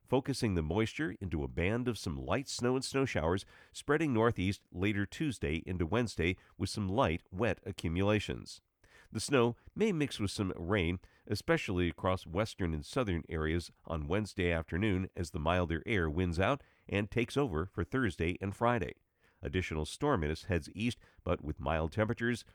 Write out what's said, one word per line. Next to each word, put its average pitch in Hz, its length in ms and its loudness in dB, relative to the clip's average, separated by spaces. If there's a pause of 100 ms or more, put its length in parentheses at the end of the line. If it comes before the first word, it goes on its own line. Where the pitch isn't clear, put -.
focusing 127 460 2
the 82 80 2
moisture 110 580 0
into 80 240 -2
a 67 40 -4
band 98 380 0
of 117 120 -2
some 76 200 -4
light 90 300 -2
snow 123 260 0
and 131 100 0
snow 135 200 0
showers 87 400 0 (280)
spreading 156 400 2
northeast 110 500 4 (100)
later 101 340 2
Tuesday 85 600 -2
into 87 200 0
Wednesday 92 500 0 (220)
with 98 120 -2
some 104 180 -2
light, 92 420 2
wet 90 340 -2
accumulations. 92 960 0 (520)
The 110 80 -4
snow 120 360 4 (180)
may 214 160 2
mix 151 300 -2
with 101 100 0
some 95 260 -2
rain, 87 440 0 (260)
especially 92 600 0
across 92 400 -2
western 90 440 -2
and 76 140 -4
southern 101 420 -2
areas 80 440 -2 (120)
on 78 220 -4
Wednesday 92 460 0
afternoon 92 640 0
as 87 160 -6
the 82 80 -4
milder 82 440 2
air 92 240 2
wins 85 300 0
out 110 240 2 (260)
and 101 220 0
takes - 260 0
over 95 380 0
for 98 80 -2
Thursday 90 580 0
and 98 140 -4
Friday. 117 400 0 (480)
Additional 78 420 -2
storminess 80 640 0
heads 85 280 0
east, 113 240 -4 (260)
but 85 180 0
with 78 160 -6
mild 80 320 0
temperatures, 117 540 -2 (100)